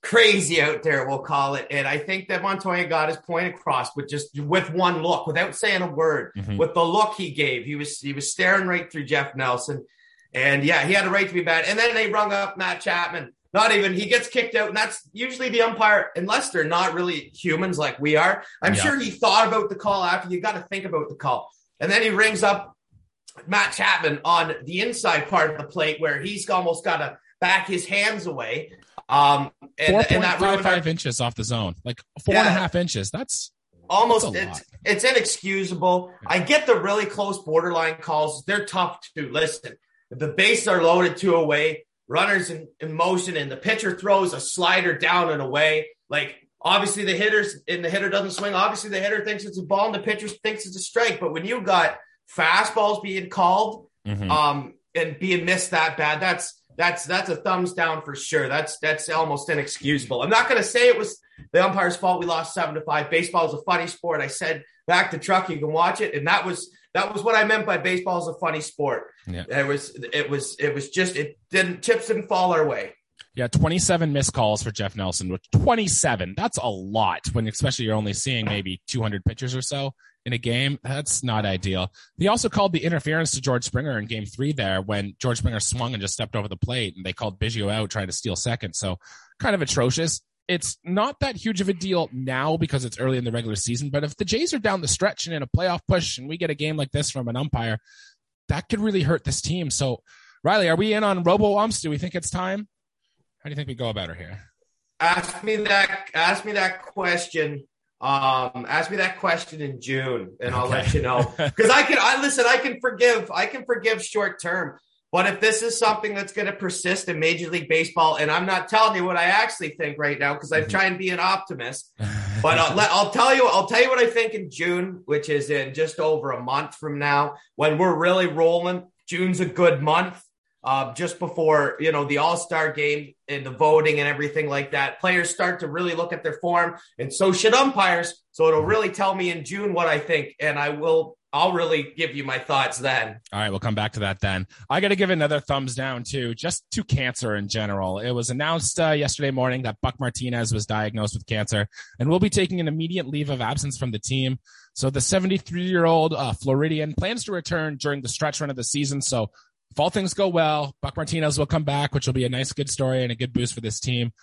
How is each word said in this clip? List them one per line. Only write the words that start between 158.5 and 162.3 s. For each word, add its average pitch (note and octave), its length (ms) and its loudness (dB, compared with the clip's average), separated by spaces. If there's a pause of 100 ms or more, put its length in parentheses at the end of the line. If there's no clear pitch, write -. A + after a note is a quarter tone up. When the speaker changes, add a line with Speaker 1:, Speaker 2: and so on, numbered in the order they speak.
Speaker 2:
the B2 80 -6
season. C#3 380 -2
So A2+ 280 -2 (400)
if - 100 -6
all E3+ 100 2
things F#3+ 240 -2
go G3 140 2
well, D3+ 540 0
Buck C#3 140 -6
Martinez D#3 400 0
will D3 100 0
come D#3 180 0
back, C#3+ 300 0
which C#3 120 0
will C3 80 0
be B2+ 100 0
a B2 40 0
nice, B2+ 240 -4